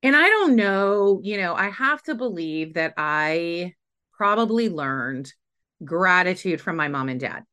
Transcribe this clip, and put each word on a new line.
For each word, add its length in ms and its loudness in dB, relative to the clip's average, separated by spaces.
And 140 4
I 120 6
don't 280 4
know, 680 2
you 140 -4
know, 180 -2
I 140 -2
have 360 -2
to 120 -6
believe 580 -6
that 220 -2
I 800 -2
probably 560 0
learned 640 -6
gratitude 760 0
from 140 -6
my 140 -2
mom 220 -4
and 100 -6
dad. 320 -8